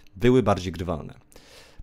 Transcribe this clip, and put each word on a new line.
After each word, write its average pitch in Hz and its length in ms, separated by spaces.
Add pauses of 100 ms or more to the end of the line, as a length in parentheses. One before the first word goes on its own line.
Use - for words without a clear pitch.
(160)
były 123 260
bardziej 92 300
grywalne. 85 420 (680)